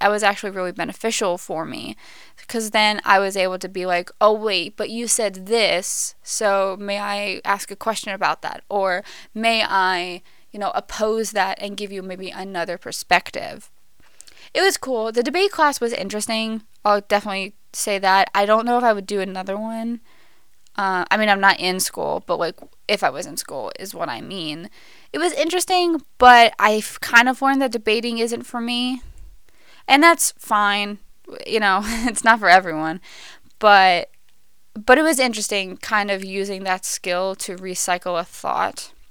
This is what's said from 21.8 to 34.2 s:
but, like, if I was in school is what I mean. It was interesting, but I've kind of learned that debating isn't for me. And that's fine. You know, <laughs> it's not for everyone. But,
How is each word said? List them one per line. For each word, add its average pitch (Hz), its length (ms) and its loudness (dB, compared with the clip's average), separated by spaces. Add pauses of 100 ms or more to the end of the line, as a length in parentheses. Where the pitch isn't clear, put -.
but, 170 120 -2
like, 165 180 -4 (320)
if 202 160 0
I 151 60 4
was 143 160 -10
in - 100 -12
school 131 420 -8
is 190 160 -12
what 170 140 -6
I 117 120 -8
mean. 160 480 -10 (440)
It - 60 -4
was 339 140 0
interesting, 349 680 0 (160)
but 240 400 10
I've 214 420 0
kind 240 280 2
of 254 120 -2
learned 269 220 2
that 269 80 0
debating 226 480 -2
isn't 233 240 -4
for 247 180 -10
me. 247 400 -4 (840)
And 285 160 8
that's 339 340 6
fine. 208 640 0 (480)
You 220 140 0
know, 196 220 4
<laughs> - 20 -6
it's 226 400 -4
not 226 160 6
for 202 80 2
everyone. 170 520 4 (600)
But, 190 500 6 (640)